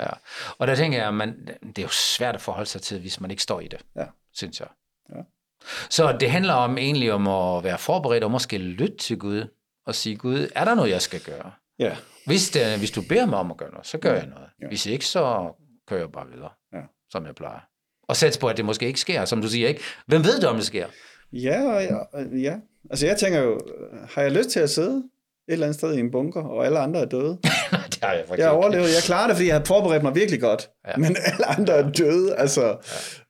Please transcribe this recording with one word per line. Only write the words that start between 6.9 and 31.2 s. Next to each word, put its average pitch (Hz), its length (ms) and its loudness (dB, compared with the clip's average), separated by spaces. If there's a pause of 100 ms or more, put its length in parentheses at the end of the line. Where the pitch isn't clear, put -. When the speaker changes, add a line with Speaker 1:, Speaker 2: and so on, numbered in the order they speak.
Speaker 1:
om 101 160 2
at 90 360 0
være 87 140 -2
forberedt, 127 460 0
og 107 60 0
måske 120 280 -2
lytte 92 380 -4
til 110 220 -4
Gud, 101 300 -4 (380)
og 113 80 -6
sige, 107 220 -4
Gud, 127 380 -2
er 156 100 0
der 233 100 2
noget, 139 160 4
jeg 90 120 2
skal - 180 -6
gøre? 78 300 -14 (280)
Speaker 2:
Ja. 104 180 -2 (300)
Speaker 1:
Hvis 175 240 2
det, 110 280 2
hvis 104 120 -2
du 101 180 -4
beder 226 180 4
mig 113 120 0
om 87 120 -4
at - 60 -12
gøre 76 140 -12
noget, - 160 -18
så 156 120 -8
gør 160 120 2
Speaker 2:
Ja. 110 60 4
Speaker 1:
jeg 90 100 -4
noget. - 200 -18 (160)
Speaker 2:
Ja. 139 60 -12
Speaker 1:
Hvis 104 180 -4
ikke, 120 200 -2
så 113 440 0 (380)
kører 92 120 -4
jeg 82 120 -6
bare - 220 -14
videre, 127 160 -16 (220)
Speaker 2:
Ja. 87 60 -14 (320)
Speaker 1:
som 82 160 -8
jeg 71 80 -16
plejer. 55 240 -14 (500)
Og 120 80 0
sats 151 220 2
på, 131 100 -2
at 110 80 0
det 113 80 -2
måske 107 220 -2
ikke 131 140 -2
sker, 143 240 -2
som 110 180 0
du 110 60 -2
siger, 117 200 2
ikke? 147 120 -2 (260)
Hvem 156 180 4
ved 247 160 4
det, 180 40 4
om 120 120 2
det 107 100 -2
sker? 90 200 -4 (460)
Speaker 2:
Ja, 131 300 0
og, 208 500 0
og, 143 140 -8
ja. 131 280 -2 (360)
Altså, 143 160 0
jeg 202 100 2
tænker 190 240 2
jo, 120 200 2 (540)
har 143 80 2
jeg 139 100 4
lyst 247 180 2
til 190 100 0
at 147 100 4
sidde 190 260 0 (520)
et 165 40 -4
eller 160 140 0
andet 147 120 -2
sted 160 180 -2
i 123 40 2
en 120 100 0
bunker, 151 320 -2
og 123 240 -2
alle 151 120 2
andre 151 220 0
er 127 40 2
døde? 147 340 -2 (160)
Speaker 1:
<laughs> - 180 -2
Nej, 185 180 -2
det - 120 -6
har 98 100 2
jeg 82 160 -2
faktisk 90 100 -2
Speaker 2:
Jeg 160 100 4
har 151 40 6
Speaker 1:
ikke. 175 140 6
Speaker 2:
overlevet. 180 180 4 (100)
Jeg 165 80 6
klarer 180 240 2
det, 208 100 4
fordi 180 120 4
jeg 151 80 6
har 147 80 2
forberedt 180 380 4
mig 139 120 2
virkelig 180 260 2
godt. 113 300 2 (180)
Speaker 1:
Ja. - 80 -4
Speaker 2:
Men 160 280 4